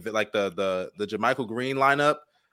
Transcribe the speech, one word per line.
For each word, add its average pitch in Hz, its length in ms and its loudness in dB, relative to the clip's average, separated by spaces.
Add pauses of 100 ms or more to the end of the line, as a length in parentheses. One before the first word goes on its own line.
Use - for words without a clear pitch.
(100)
like, 107 220 -2
the, 101 180 0
the, 92 480 -2
the 104 80 -2
JaMychal 113 400 0
Green 123 300 -4
lineup, 143 400 4 (360)